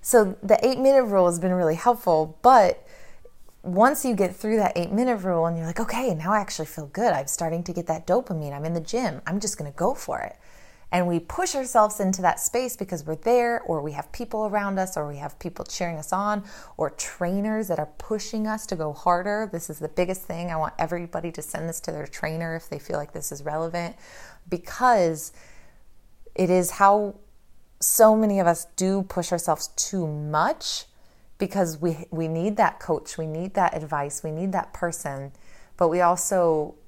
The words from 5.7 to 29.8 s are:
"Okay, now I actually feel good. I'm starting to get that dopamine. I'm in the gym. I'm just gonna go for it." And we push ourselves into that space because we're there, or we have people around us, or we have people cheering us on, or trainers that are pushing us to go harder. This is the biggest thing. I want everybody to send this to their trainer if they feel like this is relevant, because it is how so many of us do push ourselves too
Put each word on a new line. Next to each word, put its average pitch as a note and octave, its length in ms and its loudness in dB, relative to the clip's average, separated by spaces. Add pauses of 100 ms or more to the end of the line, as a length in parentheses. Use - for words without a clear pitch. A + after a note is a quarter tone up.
"Okay, A#3 340 -2
now D#3+ 180 -2
I G#3+ 80 2
actually D#3+ 260 -8
feel D3+ 200 -12
good. G3 260 0
I'm C#3 140 -2
starting E3+ 380 -4
to F3+ 80 -8
get E3+ 140 -6
that D#3+ 200 -4
dopamine. F3 460 -2
I'm C#3+ 120 -8
in E3 100 -2
the E3 60 -2
gym. G3+ 460 -4
I'm F#3+ 140 -2
just G#3 180 -6
gonna C#3+ 140 -8
go A3 220 0
for - 260 -6
it." - 160 -10 (560)
And F3+ 140 2
we E3+ 140 0
push F4+ 340 -4
ourselves A#3+ 460 2
into F#3+ 220 0
that F3 180 2
space B3 360 -2
because F3 280 -8
we're D#3 100 -4
there, A#3+ 460 2
or D#3+ 200 -2
we D3+ 120 -6
have - 180 -8
people A3 360 -6
around G3+ 320 -2
us, F#3 180 -2
or D3+ 100 -4
we C#3+ 120 -10
have D3 200 -12
people - 260 -8
cheering E3+ 340 -6
us - 140 -6
on, G3+ 300 0 (340)
or D3+ 140 0
trainers G3+ 800 -4
that E3+ 100 0
are D3+ 200 -4
pushing G#3+ 500 -4
us A3 180 -6
to F#3+ 100 -4
go D#3 160 -4
harder. G3+ 600 0
This E3+ 180 -8
is D3+ 80 -10
the D#3 100 -6
biggest F#3 340 -2
thing. E3+ 280 -8
I D#3+ 60 -4
want D#3 220 -2
everybody E3+ 540 -4
to - 100 -10
send D#3+ 260 -6
this D#3+ 140 -8
to E3 100 -6
their D3+ 160 -8
trainer E3 480 -6
if E3 120 -12
they D3 120 -8
feel D3 160 -6
like D3 160 -6
this D#3+ 180 -8
is C#3+ 140 -12
relevant, E3 500 -4 (540)
because F3 840 2 (1000)
it F3+ 160 2
is F3+ 220 4
how G3+ 420 4 (640)
so A3 380 8
many G#3 240 4
of E3+ 80 4
us E3+ 260 0
do F#3+ 280 0
push F#3 280 -4
ourselves E3+ 460 0
too F3 320 -2